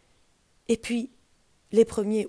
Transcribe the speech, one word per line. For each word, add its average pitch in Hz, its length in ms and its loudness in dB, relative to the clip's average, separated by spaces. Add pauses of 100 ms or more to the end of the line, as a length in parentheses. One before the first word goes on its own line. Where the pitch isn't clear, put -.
(680)
Et 233 80 2
puis, 233 340 -6 (640)
les 220 120 6
premiers « 214 440 -4